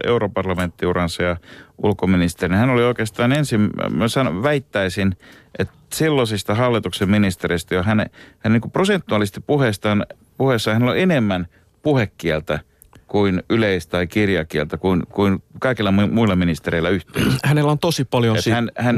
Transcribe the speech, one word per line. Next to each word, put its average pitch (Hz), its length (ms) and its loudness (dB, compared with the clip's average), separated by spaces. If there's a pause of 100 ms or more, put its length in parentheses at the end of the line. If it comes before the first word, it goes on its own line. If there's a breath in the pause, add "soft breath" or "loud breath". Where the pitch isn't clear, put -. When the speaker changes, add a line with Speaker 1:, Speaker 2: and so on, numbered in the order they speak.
Speaker 1:
europarlamenttiuransa 90 1160 -2
ja 87 140 0 (460 loud breath)
ulkoministerin, 90 760 0
hän 127 120 2
oli 120 140 2
oikeastaan 120 480 0
ensin, 127 380 0 (200)
mä 82 180 0
sanon, 104 340 -2
väittäisin, 101 760 0 (420 loud breath)
että 98 160 -6 (200)
silloisista 120 600 0
hallituksen 107 560 0
ministereistä 90 640 0
jo 90 80 0
hän, 107 240 0 (320 loud breath)
hän 107 140 0
niinku 113 160 0
prosentuaalisesti 131 720 0
puheestaan, 110 680 0 (320)
puheessaan 117 360 0
hänellä 123 180 2
on - 60 -2
enemmän 107 480 0 (360 soft breath)
puhekieltä 85 760 -2 (480 soft breath)
kuin 101 440 0
yleis- 101 360 0
tai 90 200 -2
kirjakieltä 82 720 -2
kuin, 92 240 0 (100)
kuin 98 300 0 (180)
kaikilla 113 300 0
mu-, 101 220 2
muilla 107 240 2
ministereillä 85 520 0
yhteensä. - 420 -2 (120)
Speaker 2:
<clears throat> - 20 -8
Hänellä 147 260 2
on 147 80 0
tosi 160 260 -2
paljon 117 320 2
Speaker 1:
Et 90 80 -2
Speaker 2:
si- 117 60 2
Speaker 1:
hän, 117 280 0
hän, 120 200 0